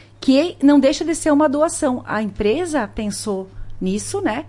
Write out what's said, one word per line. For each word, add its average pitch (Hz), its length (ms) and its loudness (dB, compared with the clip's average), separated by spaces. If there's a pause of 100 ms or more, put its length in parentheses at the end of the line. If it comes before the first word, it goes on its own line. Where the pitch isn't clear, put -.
(200)
que 285 420 2
não 285 160 8
deixa 294 280 2
de 320 100 -2
ser 311 160 0
uma 302 160 4
doação. 294 580 -2
A 214 160 -4
empresa 226 640 -2
pensou 202 640 -6 (300)
nisso, 202 400 -4
né? 277 300 -4